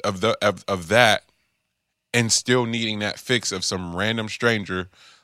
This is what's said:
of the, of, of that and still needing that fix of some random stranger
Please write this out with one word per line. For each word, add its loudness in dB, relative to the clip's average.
of -2
the, 2
of, 0
of -2
that 4
and 2
still 2
needing -4
that -4
fix -2
of -6
some -4
random -2
stranger -2